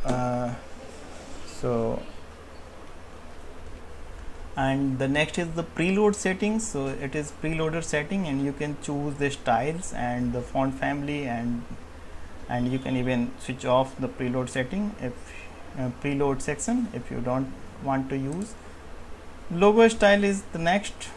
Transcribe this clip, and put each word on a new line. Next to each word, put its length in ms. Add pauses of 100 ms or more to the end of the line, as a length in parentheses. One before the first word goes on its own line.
Uh, 520 (880)
so, 560 (2500)
and 420
the 100
next 300
is 140
the 120
preload 520
settings. 520
So 200
it 260
is 180 (120)
preloader 400
setting, 420
and 180
you 100
can 280
choose 360
the 120
styles 640
and 400
the 80
font 320
family, 540
and, 360 (840)
and 240
you 80
can 180
even 420
switch 260
off 340
the 80
preload 420
setting 500
if, 140 (640)
uh, 140 (100)
preload 400
section 500
if 200
you 80
don't 340 (300)
want 260
to 80
use. 380 (960)
Logo 360
style 360
is 200 (100)
the 60
next 580